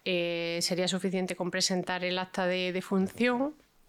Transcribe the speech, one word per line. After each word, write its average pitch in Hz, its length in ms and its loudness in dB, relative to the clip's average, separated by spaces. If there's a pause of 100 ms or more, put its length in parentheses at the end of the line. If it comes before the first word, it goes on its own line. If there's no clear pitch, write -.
eh, 170 560 0
sería 180 260 0
suficiente 185 480 0
con 175 160 -2
presentar 180 520 0
el 180 160 0
acta 185 260 -2
de 180 280 0
defunción, 233 800 0 (340)